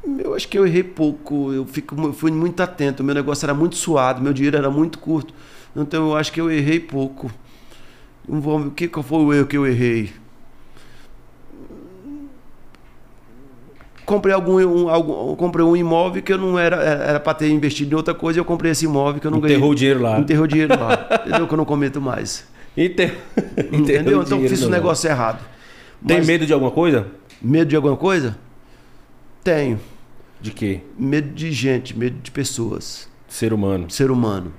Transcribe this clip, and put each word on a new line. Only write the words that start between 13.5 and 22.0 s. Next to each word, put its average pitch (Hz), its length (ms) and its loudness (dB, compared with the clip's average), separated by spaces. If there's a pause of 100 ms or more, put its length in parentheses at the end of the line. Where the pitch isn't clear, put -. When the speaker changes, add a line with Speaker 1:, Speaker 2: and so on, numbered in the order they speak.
Speaker 1:
Comprei 196 300 2
algum, 185 240 2
um, 175 300 4
algum, 151 480 0
comprei 165 280 0
um 170 120 4
imóvel 180 460 0
que 190 100 -2
eu 190 60 2
não 185 200 0
era, 170 180 2
era, 151 280 0
era 147 160 2
pra 156 140 0
ter 156 160 0
investido 147 440 0
em - 20 2
outra 160 180 -2
coisa, 165 260 0
eu 170 40 -2
comprei 165 280 0
esse 160 140 0
imóvel 143 340 0
que 156 60 -8
eu 151 40 -2
não 156 80 2
ganhei. 147 180 4
Speaker 2:
Enterrou 147 160 4
o - 20 4
dinheiro 135 260 4
lá. 117 180 2
Speaker 1:
Enterrou 147 260 4
o 156 40 2
dinheiro 156 320 2
lá. 117 320 0
Speaker 2:
<laughs> 220 140 2
Speaker 1:
Entendeu? 170 200 0
Que 127 60 -4
eu 156 60 0
não 156 80 0
cometo 143 340 0